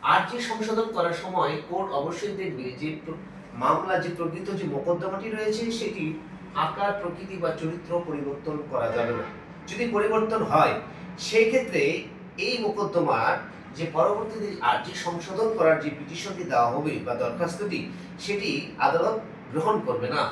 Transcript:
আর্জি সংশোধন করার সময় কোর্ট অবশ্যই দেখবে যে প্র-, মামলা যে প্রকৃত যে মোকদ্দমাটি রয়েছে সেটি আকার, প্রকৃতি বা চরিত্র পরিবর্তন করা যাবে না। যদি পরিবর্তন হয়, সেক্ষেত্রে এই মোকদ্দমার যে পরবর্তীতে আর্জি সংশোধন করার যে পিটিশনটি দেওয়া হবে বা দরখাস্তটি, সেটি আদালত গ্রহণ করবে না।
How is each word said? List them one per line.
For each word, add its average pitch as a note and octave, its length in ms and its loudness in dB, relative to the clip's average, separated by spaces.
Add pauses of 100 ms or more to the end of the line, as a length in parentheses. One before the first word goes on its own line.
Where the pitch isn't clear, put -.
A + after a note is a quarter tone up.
(140)
আর্জি G3+ 240 4 (120)
সংশোধন A3 460 0
করার E3+ 280 2
সময় F#3 300 2 (160)
কোর্ট F#3+ 200 0 (100)
অবশ্যই F#3 420 -4
দেখবে B2+ 240 -4 (160)
যে D#3 80 -2 (140)
প্র-, D#3+ 180 -8 (420)
মামলা E3 400 4
যে D#3 140 -2
প্রকৃত E3+ 300 -4 (120)
যে F3 60 -4 (100)
মোকদ্দমাটি F#3+ 540 0
রয়েছে G#3+ 340 0 (160)
সেটি F#3 260 -2 (600)
আকার, G3+ 260 0 (100)
প্রকৃতি F#3+ 420 -6
বা D#3+ 60 2 (120)
চরিত্র E3 300 -4 (160)
পরিবর্তন C#3+ 480 -4 (160)
করা A#2+ 240 0
যাবে A#2+ 240 2
না। G#2+ 80 -6 (420)
যদি A#3+ 160 -2 (100)
পরিবর্তন A3 460 4 (100)
হয়, - 220 6 (540)
সেক্ষেত্রে A3 560 6 (640)
এই B3 100 2 (100)
মোকদ্দমার E3 680 2 (440)
যে D#3+ 80 -2 (120)
পরবর্তীতে G#3 520 2 (220)
আর্জি - 220 0 (120)
সংশোধন E3+ 420 0 (100)
করার D#3+ 260 8
যে D3+ 140 0
পিটিশনটি E3+ 540 -8
দেওয়া C#3+ 220 6
হবে C#3+ 200 0 (120)
বা A#2+ 160 -2
দরখাস্তটি, F3 580 -2 (440)
সেটি G3+ 260 -2 (360)
আদালত G3+ 320 4 (340)
গ্রহণ D3+ 240 2 (120)
করবে - 280 0
না। D3 160 2